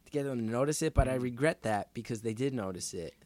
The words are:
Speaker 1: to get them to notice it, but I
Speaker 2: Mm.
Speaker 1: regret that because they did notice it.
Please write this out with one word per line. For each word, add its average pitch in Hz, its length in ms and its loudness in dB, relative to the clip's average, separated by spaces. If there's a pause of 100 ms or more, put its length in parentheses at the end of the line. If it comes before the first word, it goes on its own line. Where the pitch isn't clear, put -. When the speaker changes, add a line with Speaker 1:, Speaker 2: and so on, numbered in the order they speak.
Speaker 1:
to - 40 -20
get 143 140 -2
them 131 140 -2
to 113 60 0
notice 131 380 2
it, 156 100 2
but 131 140 6
I 131 120 0
Speaker 2:
Mm. 123 40 -2
Speaker 1:
regret 127 400 0
that 107 320 0
because 110 280 -6
they 113 120 -2
did 135 180 0
notice 95 420 -4
it. 82 200 -6 (120)